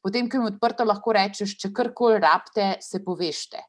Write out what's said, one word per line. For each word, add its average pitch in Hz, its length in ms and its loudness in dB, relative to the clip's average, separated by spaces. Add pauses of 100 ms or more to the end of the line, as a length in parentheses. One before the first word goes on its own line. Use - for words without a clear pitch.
Potem, 233 300 -2
ko 269 80 -2
jim 233 80 0
odprto 233 400 0
lahko 208 260 0
rečeš, 202 460 0
"Če 190 140 -6
karkoli 214 500 2
rabite, 180 580 2
se 190 220 -8
povežte." 175 560 -6 (100)